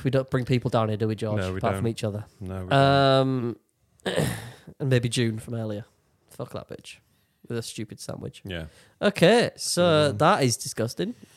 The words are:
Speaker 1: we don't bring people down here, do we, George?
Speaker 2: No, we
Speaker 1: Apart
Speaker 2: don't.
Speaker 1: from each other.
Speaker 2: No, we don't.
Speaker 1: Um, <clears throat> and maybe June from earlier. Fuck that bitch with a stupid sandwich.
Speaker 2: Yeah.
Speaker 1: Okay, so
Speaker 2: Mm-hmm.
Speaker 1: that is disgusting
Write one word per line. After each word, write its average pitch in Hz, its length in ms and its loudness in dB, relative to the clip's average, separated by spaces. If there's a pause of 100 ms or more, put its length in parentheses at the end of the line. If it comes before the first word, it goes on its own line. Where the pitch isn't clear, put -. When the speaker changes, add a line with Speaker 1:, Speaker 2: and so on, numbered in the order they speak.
Speaker 1:
we 135 60 2
don't 131 180 0
bring 131 160 -2
people 127 240 0
down 110 200 2
here, 107 100 -2
do 110 100 0
we, 110 60 0
George? 104 260 -2
Speaker 2:
No, 92 120 -2
we 92 60 -4
Speaker 1:
Apart 113 160 0
Speaker 2:
don't. 95 60 -4
Speaker 1:
from 117 80 0
each 113 160 -6
other. 107 200 -4 (160)
Speaker 2:
No, 92 240 -8
we 90 40 -12
don't. - 60 0
Speaker 1:
Um, 135 800 4 (240)
<clears throat> - 240 -20
and - 840 -4
maybe 120 180 2
June 113 300 0
from 120 160 -10
earlier. 110 300 -6 (440)
Fuck - 240 -14
that - 160 -12
bitch - 280 -16 (520)
with 120 80 -6
a 117 60 -4
stupid - 380 -10
sandwich. - 440 -12
Speaker 2:
Yeah. 87 220 -8 (340)
Speaker 1:
Okay, 202 560 4
so - 260 -2 (280)
Speaker 2:
Mm-hmm. 107 80 -4
Speaker 1:
that 151 240 4
is 123 160 2
disgusting 170 560 -6 (220)